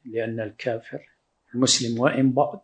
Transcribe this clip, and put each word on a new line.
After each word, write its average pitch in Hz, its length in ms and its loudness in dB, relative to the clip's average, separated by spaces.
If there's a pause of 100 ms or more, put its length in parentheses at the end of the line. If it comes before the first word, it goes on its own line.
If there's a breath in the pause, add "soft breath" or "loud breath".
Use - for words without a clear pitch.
لأن 113 360 -4
الكافر 113 600 -6 (540)
المسلم 120 460 2
وإن 131 320 4
بعد 143 320 0